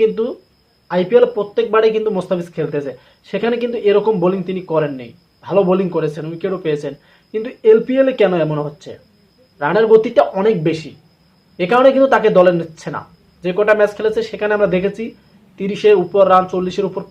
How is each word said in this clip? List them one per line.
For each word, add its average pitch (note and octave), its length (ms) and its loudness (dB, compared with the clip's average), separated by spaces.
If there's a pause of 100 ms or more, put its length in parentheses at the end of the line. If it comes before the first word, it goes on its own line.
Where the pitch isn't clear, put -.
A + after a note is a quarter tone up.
কিন্তু G#3+ 220 0 (680)
আইপিএল F#3 340 2 (100)
প্রত্যেকবারে G#3+ 600 0
কিন্তু G#3+ 220 -2
মোস্তাফিজ F3 380 -4
খেলতেছে, D3 360 -6 (380)
সেখানে A3 320 -2
কিন্তু A#3 160 -4 (120)
এরকম G#3 240 2 (100)
বোলিং F#3+ 160 0 (100)
তিনি F#3 120 -6 (100)
করেননি, C#3+ 380 -4 (340)
ভালো F3 260 0
বোলিং F#3 260 0
করেছেন, D3+ 360 -4
উইকেটও F#3 340 -6
পেয়েছেন। D3 280 -4 (380)
কিন্তু A3 180 -6 (220)
এলপিএল B3+ 400 2
এ - 100 0
কেন F#3 120 2 (120)
এমন D3+ 200 -2
হচ্ছে? D3 260 -14 (720)
রানের F#3 300 0
গতিটা A3+ 300 4 (180)
অনেক G#3+ 160 0 (120)
বেশি, D3 240 -6 (680)
এ F3+ 120 -4
কারণে B3+ 240 6
কিন্তু C4+ 200 4
তাকে G#3 220 2
দলে F3+ 220 6
নিচ্ছে - 360 -12
না। G#2+ 60 -10 (420)
যে E3+ 140 -4
কটা G#3 220 2
ম্যাচ - 180 2
খেলেছে A3 220 -4 (100)
সেখানে G#3 280 -4
আমরা G3+ 180 2
দেখেছি G3 280 -4 (560)
তিরিশের G3+ 440 2
উপর G3 280 2
রান, F#3 200 6
চল্লিশের F#3 380 -4
উপর, F3 220 -10